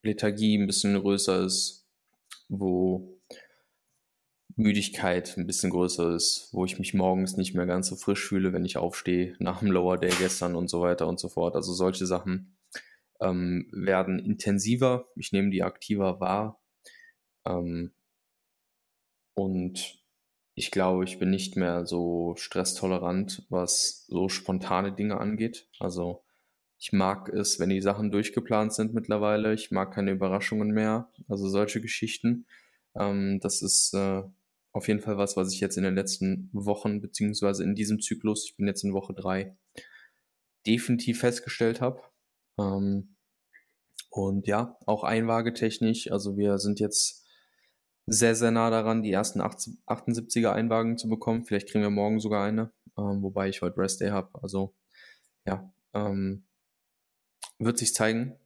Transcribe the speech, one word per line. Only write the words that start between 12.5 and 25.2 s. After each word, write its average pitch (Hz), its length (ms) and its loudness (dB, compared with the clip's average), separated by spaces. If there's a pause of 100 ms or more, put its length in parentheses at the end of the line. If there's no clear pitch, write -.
ähm, 90 520 0
werden 95 460 2
intensiver. 110 960 0
Ich - 180 -8
nehme 98 180 2
die 92 120 0
aktiver 95 580 -2
wahr. 104 420 -2 (840)
Ähm, 87 460 -4 (1400)
und 92 680 -4 (520)
ich - 160 -6
glaube, 92 340 2
ich 92 140 -8
bin 92 120 2
nicht 95 260 0
mehr 87 300 0
so 85 500 -2
stresstolerant, 92 1120 -2
was - 560 -2
so 92 240 0
spontane 95 640 -2
Dinge 101 240 -2
angeht. 110 500 -4 (100)